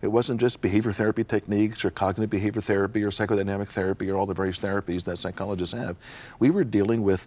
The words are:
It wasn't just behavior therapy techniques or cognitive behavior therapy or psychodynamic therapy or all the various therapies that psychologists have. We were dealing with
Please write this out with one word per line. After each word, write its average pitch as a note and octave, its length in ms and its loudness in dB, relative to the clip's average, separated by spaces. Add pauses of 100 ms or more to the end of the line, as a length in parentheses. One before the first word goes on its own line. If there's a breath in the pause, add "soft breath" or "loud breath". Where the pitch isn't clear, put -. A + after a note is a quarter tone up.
It G2+ 80 -2
wasn't A#2+ 320 2
just B2 200 2
behavior G#2 320 2
therapy A2 320 2
techniques G#2+ 600 0
or G2 60 2
cognitive F#2+ 400 -2
behavior G#2 320 0
therapy G#2 400 0
or G#2 80 0
psychodynamic G2+ 580 0
therapy F#2+ 420 -2
or G2 60 0
all G2 100 2
the G2 80 -4
various F#2 240 -2
therapies F#2+ 460 -2
that F2+ 140 -6
psychologists F#2 560 -4
have. A#2 220 -6 (420 loud breath)
We A#2+ 120 6
were F#3 140 4
dealing A2 380 2
with G2 240 2